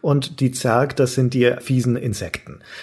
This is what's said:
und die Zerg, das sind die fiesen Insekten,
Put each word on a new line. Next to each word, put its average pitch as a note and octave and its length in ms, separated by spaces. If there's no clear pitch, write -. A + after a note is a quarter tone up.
und C#3+ 380
die C3 100
Zerg, C3 460
das B2+ 180
sind B2+ 220
die B2 240
fiesen B2 380
Insekten, - 640